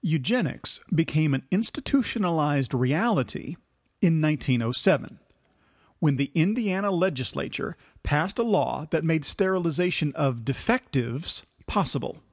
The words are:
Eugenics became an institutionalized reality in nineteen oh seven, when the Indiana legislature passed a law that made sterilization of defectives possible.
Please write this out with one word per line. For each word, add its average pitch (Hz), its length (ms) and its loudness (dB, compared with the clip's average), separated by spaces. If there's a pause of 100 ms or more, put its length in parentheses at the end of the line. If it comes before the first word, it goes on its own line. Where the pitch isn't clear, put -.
Eugenics 160 760 0 (120)
became 156 400 2
an 131 200 0
institutionalized 170 1200 0
reality 147 800 0 (440)
in 165 200 4
nineteen 147 400 2
oh 117 120 0
seven, - 480 0 (800)
when 147 160 4
the 139 180 -2
Indiana 202 560 0
legislature 165 880 -2 (260)
passed 156 340 0
a 233 60 0
law 156 480 0
that 160 140 0
made 160 200 2
sterilization 175 920 0
of 127 280 -2
defectives 131 1000 -2 (240)
possible. - 500 -2 (140)